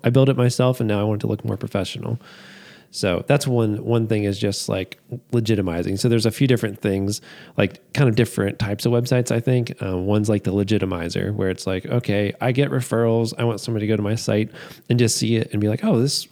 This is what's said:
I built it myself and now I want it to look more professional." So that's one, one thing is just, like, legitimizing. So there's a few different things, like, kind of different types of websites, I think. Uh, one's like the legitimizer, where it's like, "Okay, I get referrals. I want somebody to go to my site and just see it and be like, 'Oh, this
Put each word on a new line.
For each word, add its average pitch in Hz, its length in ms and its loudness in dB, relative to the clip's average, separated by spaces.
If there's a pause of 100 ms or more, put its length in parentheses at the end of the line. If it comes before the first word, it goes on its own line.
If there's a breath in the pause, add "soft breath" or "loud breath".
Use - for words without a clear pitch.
I 120 60 4
built 131 200 6
it 131 80 2
myself 127 420 2
and 107 80 0
now 104 120 0
I 104 40 0
want 107 180 0
it - 0 -
to 110 60 -4
look 107 180 -2
more 104 120 -2
professional." - 600 -6 (720 loud breath)
So 90 380 -2
that's 139 180 2
one, 113 380 0
one 113 240 0
thing 110 160 0
is 98 160 0
just, 104 300 -4
like, 95 280 -4 (360)
legitimizing. 98 640 0
So - 80 0
there's 117 180 4
a 113 60 2
few 139 160 0
different 113 340 0
things, 98 380 -2 (380 loud breath)
like, - 240 0 (120)
kind 139 160 4
of 110 60 2
different 110 420 0
types 104 280 -4
of 120 80 2
websites, 123 380 0
I 117 100 0
think. 123 420 0
Uh, 92 140 -4
one's 101 320 0
like 104 160 0
the 95 80 0
legitimizer, 95 800 0
where 98 140 -2
it's - 180 -6
like, 95 180 -4
"Okay, 104 560 0
I 123 120 0
get 139 180 0
referrals. 117 680 0
I 120 60 -2
want 117 160 0
somebody 107 260 -4
to - 60 -2
go 110 60 2
to 104 60 0
my 104 120 -2
site 107 340 0 (400 loud breath)
and 120 80 2
just 120 200 2
see 113 180 0
it - 160 -2
and 104 80 -2
be 104 80 2
like, 107 160 -2
'Oh, 202 160 2
this 139 320 -2